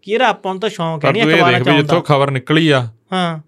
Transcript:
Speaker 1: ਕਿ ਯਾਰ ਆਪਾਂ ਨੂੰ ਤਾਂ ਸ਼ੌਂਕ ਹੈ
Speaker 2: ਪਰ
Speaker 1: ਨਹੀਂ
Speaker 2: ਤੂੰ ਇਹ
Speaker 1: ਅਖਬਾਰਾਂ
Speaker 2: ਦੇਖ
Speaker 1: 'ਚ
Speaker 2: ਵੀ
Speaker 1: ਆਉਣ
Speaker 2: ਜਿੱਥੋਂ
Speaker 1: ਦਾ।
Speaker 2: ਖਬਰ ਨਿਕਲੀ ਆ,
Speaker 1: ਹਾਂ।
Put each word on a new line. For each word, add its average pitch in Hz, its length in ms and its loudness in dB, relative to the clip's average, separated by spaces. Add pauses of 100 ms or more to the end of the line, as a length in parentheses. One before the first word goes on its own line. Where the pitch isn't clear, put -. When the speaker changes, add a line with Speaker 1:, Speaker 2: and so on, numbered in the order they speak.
Speaker 1:
ਕਿ 190 100 -8
ਯਾਰ 226 100 0
ਆਪਾਂ 196 320 -2
ਨੂੰ 190 80 -8
ਤਾਂ 220 80 -4
ਸ਼ੌਂਕ 165 360 -6
ਹੈ 139 40 4
Speaker 2:
ਪਰ - 40 0
Speaker 1:
ਨਹੀਂ - 100 0
Speaker 2:
ਤੂੰ 156 80 2
ਇਹ 165 60 2
Speaker 1:
ਅਖਬਾਰਾਂ 160 160 2
Speaker 2:
ਦੇਖ 127 100 0
Speaker 1:
'ਚ 123 40 0
Speaker 2:
ਵੀ 160 60 4
Speaker 1:
ਆਉਣ 147 80 4
Speaker 2:
ਜਿੱਥੋਂ 151 160 0
Speaker 1:
ਦਾ। - 40 0
Speaker 2:
ਖਬਰ 139 300 2
ਨਿਕਲੀ 156 380 0
ਆ, 127 180 2 (260)
Speaker 1:
ਹਾਂ। 170 340 -4